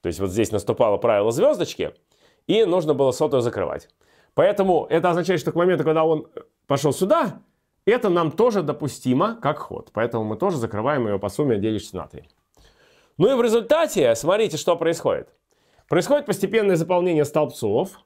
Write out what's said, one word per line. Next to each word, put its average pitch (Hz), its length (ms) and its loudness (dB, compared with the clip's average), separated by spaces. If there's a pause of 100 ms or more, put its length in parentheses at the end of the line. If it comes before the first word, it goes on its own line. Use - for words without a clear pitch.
То - 40 -8
есть 85 140 -6
вот 98 100 -2
здесь 104 220 -2
наступало 104 460 0
правило 110 340 2
звёздочки, 175 600 -2 (520)
и 214 180 2
нужно 165 300 0
было 131 160 2
сотую 135 320 0
закрывать. 90 460 -4 (460)
Поэтому 190 540 2
это 170 220 2
означает, 170 300 0
что 151 100 -4
к 156 60 -6
моменту, 175 260 2
когда 156 220 2
он 160 240 0 (400)
пошёл 139 240 2
сюда, 240 480 0 (460)
это 233 220 2
нам 170 220 2
тоже 165 320 2
допустимо 151 800 -2
как 151 160 -2
ход. - 340 -14
Поэтому 113 320 -2
мы 107 120 -4
тоже 175 200 0
закрываем 117 500 -2
её 101 120 -2
по 101 100 -4
сумме, 123 300 0
делящейся 104 380 -4
на 80 100 -8
три. - 220 -20 (920)
Ну 196 120 4
и 277 40 2
в 240 80 2
результате, 226 720 2
смотрите, 175 420 0
что 123 200 0
происходит. 156 580 -2 (540)
Происходит 277 380 0
постепенное 202 500 0
заполнение 170 480 2
столбцов. 143 680 -2 (160)